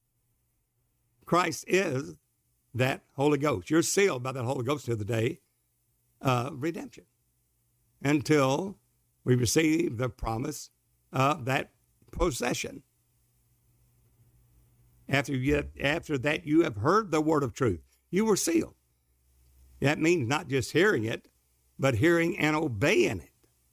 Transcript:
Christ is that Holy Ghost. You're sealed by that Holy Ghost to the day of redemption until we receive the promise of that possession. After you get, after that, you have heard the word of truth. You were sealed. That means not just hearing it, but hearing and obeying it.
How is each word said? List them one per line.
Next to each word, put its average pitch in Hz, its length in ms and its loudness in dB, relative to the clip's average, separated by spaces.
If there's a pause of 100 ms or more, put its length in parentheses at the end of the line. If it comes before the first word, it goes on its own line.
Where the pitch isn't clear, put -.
(1300)
Christ 170 440 0
is 160 480 -2 (580)
that 127 300 -2 (100)
Holy 143 240 2
Ghost. 135 320 -2
You're 160 120 4
sealed 185 400 0
by 131 100 -6
that 127 120 -6
Holy 131 200 -4
Ghost 147 220 -4
to 117 100 -2
the 104 80 -6
day 113 360 -2 (800)
of 127 420 -2
redemption 170 420 -8 (960)
until 147 760 2 (460)
we 127 100 4
receive 156 600 2
the 123 120 -4
promise 123 600 -6 (420)
of 135 340 0
that 135 260 -2 (380)
possession. - 720 -4 (2250)
After 139 260 0
you 131 180 0
get, 143 180 -2 (100)
after 147 380 -2
that, 156 280 -2
you 156 180 4
have 123 120 -4
heard 175 340 2
the 156 100 2
word 151 220 2
of 120 120 -4
truth. 101 260 0 (300)
You 202 140 2
were 214 120 4
sealed. - 380 0 (1080)
That 139 200 0
means 156 260 2
not 151 220 -2
just 131 240 -2
hearing 165 320 2
it, 131 240 -6 (500)
but 135 160 2
hearing 170 420 2
and 156 200 0
obeying 143 640 0
it. - 100 -20 (420)